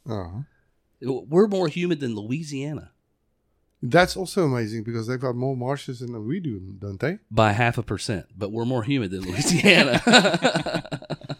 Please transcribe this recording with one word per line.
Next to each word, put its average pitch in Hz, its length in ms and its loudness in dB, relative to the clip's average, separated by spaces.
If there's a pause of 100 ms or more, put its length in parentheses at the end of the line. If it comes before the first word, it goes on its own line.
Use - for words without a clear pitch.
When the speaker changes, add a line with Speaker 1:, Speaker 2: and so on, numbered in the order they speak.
Speaker 1:
Uh-huh. 101 360 -8 (600)
Speaker 2:
W-, 120 280 -6
we're 185 180 6
more 190 200 0
humid 175 320 -2
than 120 160 -2
Louisiana. 139 760 -6 (960)
Speaker 1:
That's 170 300 4
also 185 300 0
amazing 117 380 -2
because 113 240 -6
they've 127 120 -4
got 123 160 -4
more 131 220 -2
marshes 131 420 -6
than 120 260 -10
we 156 140 -4
do, 135 180 -6 (220)
don't 98 220 -8
they? 170 180 -2 (100)
Speaker 2:
By 110 220 4
half 117 260 2
a 113 60 -4
percent, 101 440 -4 (100)
but 98 120 -6
we're 113 140 -4
more 120 200 -2
humid 123 280 -2
than 95 180 -6
Louisiana. 147 760 4
<laughs> 170 840 4 (500)